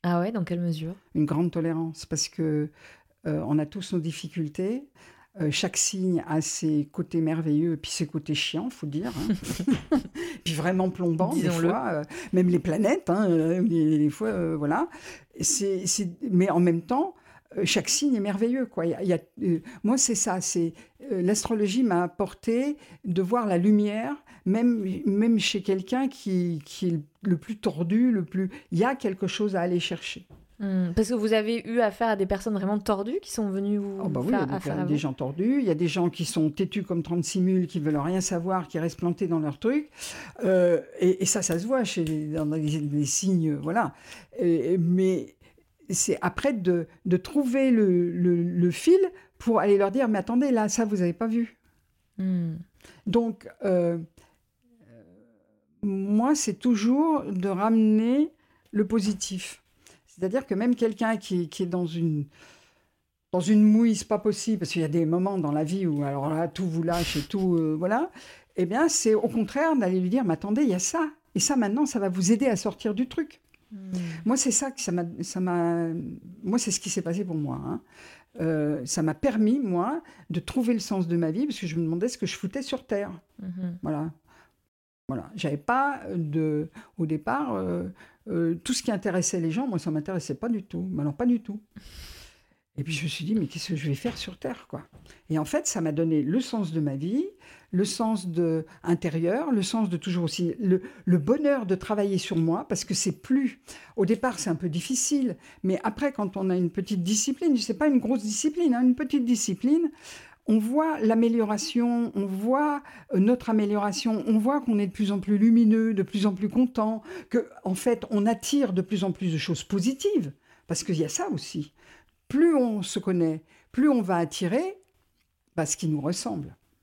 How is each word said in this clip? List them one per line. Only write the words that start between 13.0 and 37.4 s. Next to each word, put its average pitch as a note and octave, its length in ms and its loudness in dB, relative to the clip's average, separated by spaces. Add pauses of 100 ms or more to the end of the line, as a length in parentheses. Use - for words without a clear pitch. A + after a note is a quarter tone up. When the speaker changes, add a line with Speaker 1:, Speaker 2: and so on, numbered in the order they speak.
Speaker 2:
hein, G3 200 2
euh, E3 320 2
des, D#3+ 380 4
des D3 100 4
fois, G#3+ 200 -4
euh, F3 280 -2
voilà. D#3+ 320 0 (500)
C'est, F#3+ 460 0
c'est, F3+ 240 -2 (200)
mais F#3 200 6
en E3+ 100 4
même E3+ 220 4
temps, D4+ 320 0 (440)
euh, - 60 0
chaque - 260 0
signe C#4+ 260 2
est G#3+ 40 0
merveilleux, A3+ 460 0
quoi. E3 220 -4
Il E3+ 40 2
y - 40 -2
a, - 80 -6
il G3 40 0
y F3+ 60 4
a, E3 60 2 (240)
euh, E3+ 160 2 (240)
moi, A#3 140 4
c'est B3 180 2
ça, F#3 260 -2
c'est, E3+ 320 -2 (380)
euh, F#3 100 0
l'astrologie G#3 640 2
m'a F3+ 200 2
apporté A#3 760 -2 (280)
de F#3 160 0
voir A3 240 0
la F#3 140 2
lumière, G#3 560 2 (300)
même, A3+ 380 2 (220)
même G#3+ 340 4
chez F#3+ 220 0
quelqu'un G3 460 -2
qui, F3 580 -2
qui - 220 -6
est E3 120 0 (220)
le F#3 160 2
plus G#3+ 200 -10
tordu, G3 540 2
le G3 140 0
plus, F#3 240 -2 (220)
il E3+ 80 0
y G3+ 40 4
a B3+ 120 2
quelque F#3+ 320 -4
chose G3+ 280 -2
à F3 60 0
aller F3 180 0
chercher. - 480 -8 (340)
Speaker 1:
Hmm, F#3+ 320 0
parce A3 140 2
que A#3 60 -2
vous G#3+ 180 0
avez A3 380 0
eu A#3 100 0
affaire A3+ 300 2
à G#3+ 80 2
des G3 80 0
personnes G3 300 -2
vraiment G3 240 0
tordues G#3 420 -2
qui - 100 -18
sont G#3 180 -2
venues G3+ 280 -2
vous G3 260 -6
Speaker 2:
Oh F#3+ 60 -2
bah C#3+ 120 -2
oui, C#3 100 -2
Speaker 1:
faire - 80 2
Speaker 2:
il - 20 0
y - 20 0
a - 20 0
des - 100 -4
Speaker 1:
affaire C#3+ 200 -4
Speaker 2:
per-, - 60 -2
Speaker 1:
à - 40 -2
Speaker 2:
des D3+ 100 0
Speaker 1:
vous ? D3 40 0
Speaker 2:
gens C#3+ 140 -4
tordus, E3+ 480 0
il B3 40 -2
y G3 40 2
a E3 40 2
des E3 140 0
gens F3 220 0
qui D#3+ 160 -4
sont D#3 240 0
têtus F#3+ 340 -2
comme E3+ 180 -2
trente-six E3+ 380 -2
mules, F#3 260 4